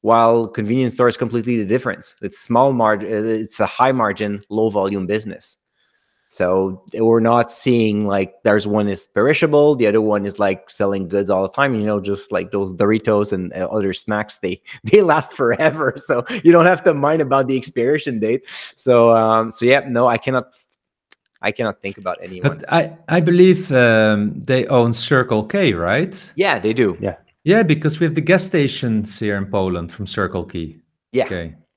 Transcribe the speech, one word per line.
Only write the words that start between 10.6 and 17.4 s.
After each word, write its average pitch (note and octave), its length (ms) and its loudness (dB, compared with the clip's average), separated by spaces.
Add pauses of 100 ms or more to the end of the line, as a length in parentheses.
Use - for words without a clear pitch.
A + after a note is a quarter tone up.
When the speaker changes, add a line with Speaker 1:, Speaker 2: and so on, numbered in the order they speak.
Speaker 1:
selling G2 400 -4
goods G2 220 -2
all F#2+ 100 0
the F#2+ 80 -2
time, C3+ 260 -2
you G#2 120 -2
know, G#2 140 -2
just, G2 300 -6
like, F2+ 200 -4
those G2 240 -4
Doritos G#2 580 0
and, F#2 220 -6
uh, F#2 180 -6
other G2 220 -2
snacks, - 460 -6
they, F#2 200 -6 (120)
<laughs> - 120 -20
they G#3 160 4
last D#3 320 0
forever. C#3+ 640 0
So A#2+ 300 -4 (180)
you E3+ 80 8
don't E3+ 140 8
have F3+ 160 4
to F3 100 4
mind D3 300 0
about C3+ 260 0